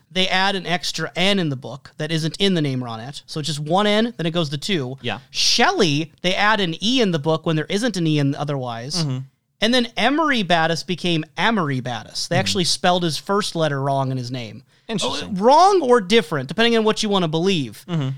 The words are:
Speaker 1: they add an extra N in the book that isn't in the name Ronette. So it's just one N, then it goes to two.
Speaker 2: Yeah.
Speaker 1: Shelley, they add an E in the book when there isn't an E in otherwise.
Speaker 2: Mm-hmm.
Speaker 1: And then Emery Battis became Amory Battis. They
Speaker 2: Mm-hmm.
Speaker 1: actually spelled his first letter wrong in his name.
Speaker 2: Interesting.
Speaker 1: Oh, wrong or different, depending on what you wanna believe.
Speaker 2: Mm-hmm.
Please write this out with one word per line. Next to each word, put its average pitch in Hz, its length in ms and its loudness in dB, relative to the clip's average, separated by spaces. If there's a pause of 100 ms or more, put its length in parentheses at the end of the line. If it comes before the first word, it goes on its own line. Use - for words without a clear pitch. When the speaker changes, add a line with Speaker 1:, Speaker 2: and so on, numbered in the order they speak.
Speaker 1:
they 185 200 0
add 190 260 2
an 180 100 -6
extra 160 520 -4
N 196 220 2
in 165 100 0
the 139 80 -2
book 127 400 -14
that 156 160 -4
isn't 160 240 -2
in 196 160 4
the 165 80 2
name 135 180 -2
Ronette. 120 460 -10
So - 160 -10
it's 139 60 -6
just 151 120 -4
one 175 280 2
N, 220 280 2
then 165 100 -4
it 170 60 -2
goes 170 180 0
to 147 80 -6
two. 135 440 -4
Speaker 2:
Yeah. 113 180 -4 (120)
Speaker 1:
Shelley, 220 920 2
they 180 120 0
add 208 280 2
an 165 200 -2
E 247 200 2
in 202 100 2
the 160 80 0
book 160 260 -2
when 165 120 0
there 151 120 0
isn't 208 280 -2
an 165 100 0
E 151 120 2
in 139 160 2
otherwise. 139 680 -6
Speaker 2:
Mm-hmm. 131 140 -2 (440)
Speaker 1:
And 226 120 2
then 247 140 2 (100)
Emery 269 460 2
Battis 165 420 0
became 170 400 -2 (120)
Amory 165 440 0
Battis. 117 480 -8
They 170 60 0
Speaker 2:
Mm-hmm. 175 40 2
Speaker 1:
actually 196 260 0
spelled 180 380 2
his 160 140 -2
first 202 380 -2
letter 151 260 -2
wrong 135 300 0
in 131 60 -4
his 123 140 -8
name. 120 320 -10 (240)
Speaker 2:
Interesting. 247 500 -4
Speaker 1:
Oh, 185 60 -2
wrong 349 380 6
or 247 180 4
different, 180 480 0
depending 233 300 2
on 220 80 2
what 214 180 0
you 214 60 0
wanna 190 180 2
believe. 160 640 0
Speaker 2:
Mm-hmm. 156 280 -2